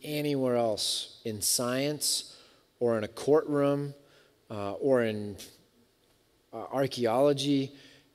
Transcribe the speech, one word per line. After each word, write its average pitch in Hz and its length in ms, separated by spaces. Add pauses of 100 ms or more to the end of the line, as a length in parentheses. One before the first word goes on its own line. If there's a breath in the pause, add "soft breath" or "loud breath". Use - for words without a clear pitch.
anywhere 143 540
else, - 680
in 107 180
science, 131 920 (460 loud breath)
or 117 160
in 107 80
a - 20
courtroom, 143 880 (580 soft breath)
uh, 101 220
or 131 300
in, 104 340 (1160)
uh, 110 180
archaeology. 135 1000 (420 loud breath)